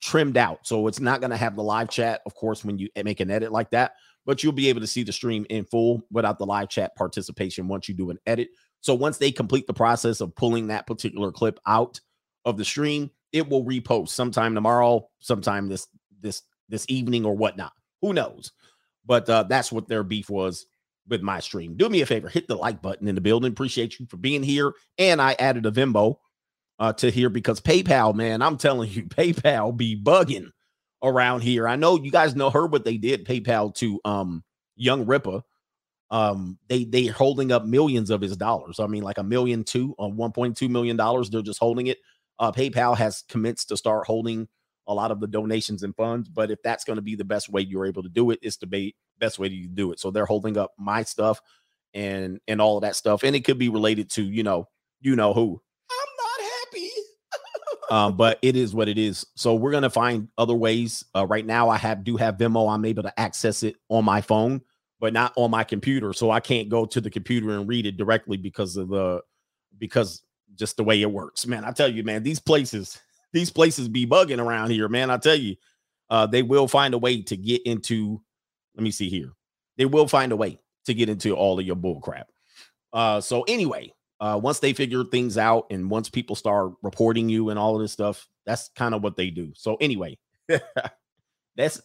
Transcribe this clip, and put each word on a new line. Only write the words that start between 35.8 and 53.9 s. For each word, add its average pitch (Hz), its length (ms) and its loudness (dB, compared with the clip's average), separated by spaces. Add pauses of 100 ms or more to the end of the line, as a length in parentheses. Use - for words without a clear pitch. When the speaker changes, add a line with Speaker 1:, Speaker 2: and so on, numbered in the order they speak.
Speaker 1:
Um, 101 460 0 (120)
they, 123 160 0
they 123 220 2
holding 135 440 2
up 117 140 4
millions 123 440 4
of 104 120 2
his 98 160 -4
dollars. 98 420 -2
I 107 80 -2
mean, 104 160 -4
like, 101 140 -6
a 101 60 -6
million 117 420 0
two 127 320 -2
or 101 140 -6
one 110 200 -4
point 120 240 -2
two 131 140 -2
million 120 260 0
dollars, 113 340 2
they're 110 120 -2
just 101 180 -8
holding 120 280 2
it. 131 100 -2 (420)
Uh, 110 120 2
PayPal 120 440 2
has 110 320 -2
commenced 113 420 -4
to 104 80 -4
start 107 280 0
holding 113 420 -4 (400)
a 101 60 -4
lot 104 180 -2
of 104 80 -4
the 107 80 -4
donations 107 560 -2
and 101 120 -8
funds, 117 340 -4
but 110 220 -2
if 104 120 -6
that's 113 200 -4
gonna 107 180 -6
be 107 140 -8
the 101 100 -8
best 104 240 -4
way 101 120 0
you're 95 240 -4
able 92 180 -6
to 92 60 -12
do 117 220 2
it, 113 100 -2
it's 107 160 -8
the 95 100 -12
ba-, 98 260 -6 (240)
best 113 220 -4
way 98 100 -2
to 92 180 -10
do 90 240 -2
it. 82 80 -12
So 95 120 -6
they're 104 140 2
holding 104 320 0
up 98 200 -2
my 104 260 -2
stuff 107 380 0 (520)
and, 98 540 -6
and 107 140 0
all 107 160 6
of 101 60 0
that 104 120 -2
stuff. 104 280 2
And 139 120 4
it 131 80 0
could 135 140 2
be 123 120 2
related 107 420 0